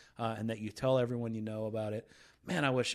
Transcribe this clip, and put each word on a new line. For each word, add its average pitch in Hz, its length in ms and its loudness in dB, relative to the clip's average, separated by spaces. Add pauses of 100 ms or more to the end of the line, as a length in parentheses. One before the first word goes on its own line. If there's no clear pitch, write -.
(160)
uh, 113 220 0
and 110 120 -2
that 110 100 -4
you 107 100 -4
tell 131 300 4
everyone 120 340 0
you 110 60 -4
know 110 260 -4
about 107 260 -2
it. 110 160 -6 (380)
Man, 170 180 2
I 135 60 4
wish 127 240 2